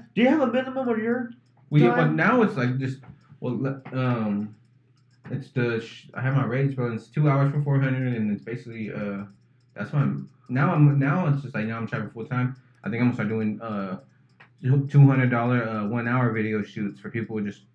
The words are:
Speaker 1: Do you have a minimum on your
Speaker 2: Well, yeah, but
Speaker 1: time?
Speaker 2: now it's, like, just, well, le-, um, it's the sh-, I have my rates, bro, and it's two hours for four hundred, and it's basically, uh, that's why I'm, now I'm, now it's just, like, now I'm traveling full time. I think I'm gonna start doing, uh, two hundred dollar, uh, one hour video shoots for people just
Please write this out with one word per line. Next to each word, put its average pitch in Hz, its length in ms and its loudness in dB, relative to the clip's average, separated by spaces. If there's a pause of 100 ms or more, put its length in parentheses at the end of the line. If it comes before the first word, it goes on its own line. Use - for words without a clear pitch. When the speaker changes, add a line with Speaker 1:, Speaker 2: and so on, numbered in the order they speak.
(160)
Speaker 1:
Do 208 60 0
you 254 80 6
have 311 100 4
a 262 140 2
minimum 262 340 -4
on 220 160 -2
your 240 280 -2 (380)
Speaker 2:
Well, 151 120 4
yeah, - 80 8
but - 80 2
Speaker 1:
time? 156 180 2
Speaker 2:
now 214 280 4
it's, - 120 0
like, 127 220 0
just, 135 220 -6 (420)
well, 123 180 -4
le-, 139 220 -4 (100)
um, 110 640 -2 (760)
it's - 220 -8
the 120 280 -2
sh-, - 320 -18
I - 80 -10
have 131 140 0
my 117 100 2
rates, 135 300 -2
bro, 123 100 -2
and 113 100 -4
it's - 120 -12
two 147 200 0
hours 139 240 2
for 147 120 -2
four 139 180 0
hundred, 131 340 0
and 107 160 -2
it's 98 120 -6
basically, 110 500 -10
uh, 101 300 -8 (500)
that's 104 180 -10
why 143 100 2
I'm, - 280 -2 (200)
now 147 220 0
I'm, 147 280 6
now 165 280 0
it's - 140 0
just, - 140 -10
like, 107 100 -4
now 113 120 -6
I'm 113 100 -6
traveling 110 240 -8
full 113 140 -12
time. 127 300 -2 (280)
I 101 60 -6
think 117 120 -4
I'm 123 60 6
gonna 117 80 4
start 104 140 -2
doing, 107 300 -2
uh, 101 380 -6 (920)
two 143 200 8
hundred 127 240 4
dollar, 120 360 2
uh, 110 200 -4
one 117 200 -2
hour 120 240 2
video 107 300 -2
shoots 101 380 -8
for 101 100 -14
people 110 320 -6
just 101 220 -8 (120)